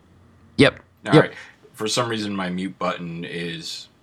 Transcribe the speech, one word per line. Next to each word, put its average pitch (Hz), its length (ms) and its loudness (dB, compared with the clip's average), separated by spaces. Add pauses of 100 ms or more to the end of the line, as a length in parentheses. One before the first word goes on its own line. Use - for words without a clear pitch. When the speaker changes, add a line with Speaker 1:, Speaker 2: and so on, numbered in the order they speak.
(580)
Speaker 1:
Yep. 139 220 6 (280)
Speaker 2:
All - 80 0
Speaker 1:
Yep. 156 80 10
Speaker 2:
right. - 100 -2 (400)
For 110 140 -6
some 117 220 0
reason, 104 260 -4
my 92 140 -2
mute 92 300 -4
button 85 460 -4
is - 600 -8 (160)